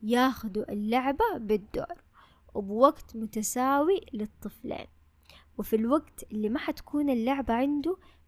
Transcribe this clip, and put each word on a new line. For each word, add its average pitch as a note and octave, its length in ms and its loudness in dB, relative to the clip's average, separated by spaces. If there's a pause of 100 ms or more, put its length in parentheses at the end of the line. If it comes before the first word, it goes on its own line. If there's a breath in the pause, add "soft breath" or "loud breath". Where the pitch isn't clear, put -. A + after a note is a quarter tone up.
ياخدوا A3 720 0
اللعبة C4 640 0
بالدور G#3+ 680 -4 (500 soft breath)
وبوقت A3 600 2
متساوي C4 840 0 (120)
للطفلين، - 760 -10 (720 soft breath)
وفي A3 180 -2
الوقت A#3+ 560 0
اللي G#3+ 180 -2
ما B3+ 100 -2
حتكون D4 500 -2
اللعبة B3 440 0
عنده C#4+ 440 0 (300 soft breath)